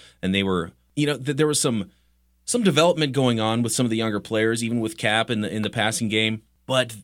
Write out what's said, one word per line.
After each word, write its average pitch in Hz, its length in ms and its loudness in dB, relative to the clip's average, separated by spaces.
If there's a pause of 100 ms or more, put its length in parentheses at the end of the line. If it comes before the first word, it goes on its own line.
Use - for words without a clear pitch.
(220)
and 95 120 0
they 98 100 2
were, 90 280 -2 (240)
you 147 120 0
know, 147 100 -2
th-, 135 200 -4
there 151 100 4
was 147 120 0
some, 113 300 0 (560)
some 240 180 -2
development 156 500 2
going 123 260 2
on 110 240 0
with 117 80 -2
some 127 140 0
of 117 40 0
the 113 80 0
younger 107 220 -2
players, 113 440 0
even 117 160 -2
with 110 180 -4
Cap 113 320 0
in 110 120 -2
the, 104 120 -4
in 107 100 -2
the 104 60 -2
passing 110 400 -2
game. 110 340 0 (220)
But 127 380 0